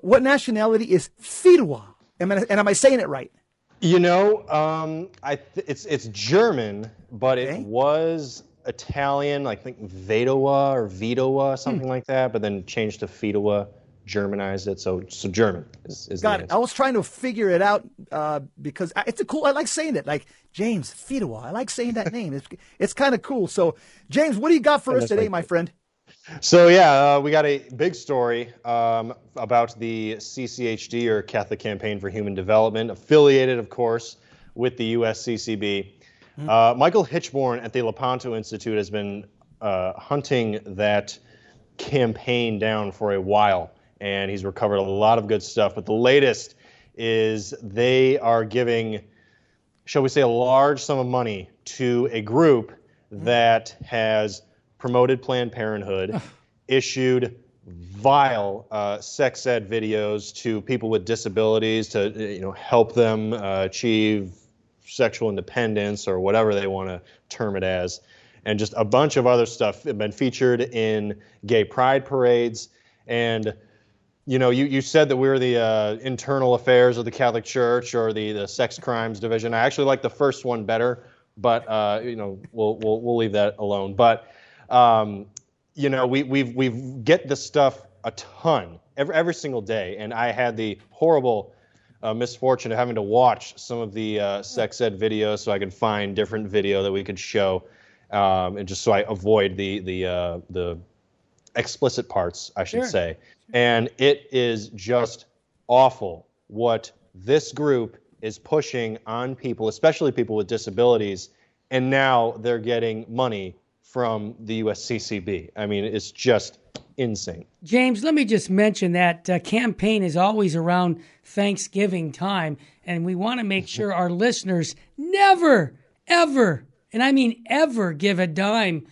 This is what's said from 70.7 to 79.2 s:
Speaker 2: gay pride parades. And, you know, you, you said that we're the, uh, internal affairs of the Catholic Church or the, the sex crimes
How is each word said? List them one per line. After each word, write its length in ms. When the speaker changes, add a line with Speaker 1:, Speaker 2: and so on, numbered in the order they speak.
Speaker 2:
gay 180
pride 420
parades. 600
And, 460
you 120
know, 120
you, 160
you 160
said 260
that 80
we're 240
the, 180
uh, 440
internal 540
affairs 420
of 80
the 60
Catholic 340
Church 500
or 160
the, 220
the 140
sex 300
crimes 440